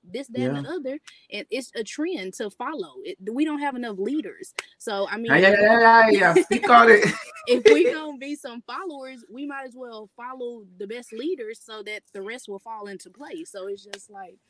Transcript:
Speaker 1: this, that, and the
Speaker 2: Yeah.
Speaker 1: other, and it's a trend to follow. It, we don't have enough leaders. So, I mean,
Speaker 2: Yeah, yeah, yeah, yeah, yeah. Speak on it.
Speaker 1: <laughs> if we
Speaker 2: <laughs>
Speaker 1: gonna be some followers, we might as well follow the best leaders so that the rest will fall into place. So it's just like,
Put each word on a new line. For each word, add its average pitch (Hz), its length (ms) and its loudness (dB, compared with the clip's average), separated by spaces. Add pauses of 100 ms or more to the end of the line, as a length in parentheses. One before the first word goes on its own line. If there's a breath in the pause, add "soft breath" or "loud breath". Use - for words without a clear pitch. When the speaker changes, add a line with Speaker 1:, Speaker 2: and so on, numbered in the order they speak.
Speaker 1:
this, 220 240 -12
that, 240 140 -8
and 262 140 -2
the 285 80 -8
Speaker 2:
Yeah. 269 60 -12
Speaker 1:
other, 294 280 -10 (340 loud breath)
and 208 180 -12
it's 247 240 -8
a 226 100 -8
trend 277 500 -8
to 214 160 -8
follow. 247 440 -12 (100)
It, 170 140 -12 (140)
we 269 120 0
don't 294 160 -6
have 285 160 -4
enough 233 220 -10
leaders. 208 560 -8 (240 loud breath)
So, 196 300 -6
I 202 100 -8
mean, 226 140 -2
Speaker 2:
Yeah, 185 180 6
yeah, 208 100 4
yeah, 220 200 6
yeah, 226 300 8
yeah. 185 240 4
Speak 370 360 2
on 233 200 10
it. 214 140 8
Speaker 1:
<laughs> - 420 -8
if 247 200 2
we 359 200 8
Speaker 2:
<laughs> 494 60 2
Speaker 1:
gonna 302 260 -8
be 277 180 -10
some 240 260 -14
followers, 262 680 -14
we 269 160 -12
might 269 200 -12
as 240 100 -18
well 226 400 -16
follow 240 480 -12 (140)
the 202 80 -12
best 240 260 -14
leaders 233 480 -8
so 220 240 -16
that 208 180 -12 (100)
the 196 100 -14
rest 226 260 -14
will 196 120 -12
fall 220 260 -16
into 190 240 -16
place. 294 400 -16
So 190 180 -14
it's 202 160 -12
just - 260 -18
like, 190 260 -20 (140)